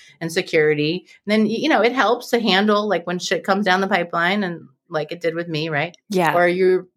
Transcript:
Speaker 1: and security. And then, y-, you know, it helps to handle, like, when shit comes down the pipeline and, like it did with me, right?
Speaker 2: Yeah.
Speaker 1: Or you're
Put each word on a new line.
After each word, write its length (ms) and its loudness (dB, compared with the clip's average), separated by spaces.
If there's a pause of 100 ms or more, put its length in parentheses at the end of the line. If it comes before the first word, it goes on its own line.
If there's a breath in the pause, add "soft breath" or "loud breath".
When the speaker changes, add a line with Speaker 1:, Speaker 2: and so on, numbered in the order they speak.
(220 loud breath)
Speaker 1:
and 100 -6
security. 760 0 (200 soft breath)
And 80 -4
then, 100 4
y-, 160 0
you 80 -2
know, 140 2
it 100 2
helps 380 0
to 100 0
handle, 480 2
like, 180 -2
when 140 -4
shit 240 -4
comes 220 0
down 160 2
the 80 -2
pipeline 540 0
and, 260 -8 (180)
like 240 -6
it 80 -10
did 160 -2
with 140 -6
me, 180 -4
right? 280 -4 (140)
Speaker 2:
Yeah. 240 0
Speaker 1:
Or 140 4
you're 500 2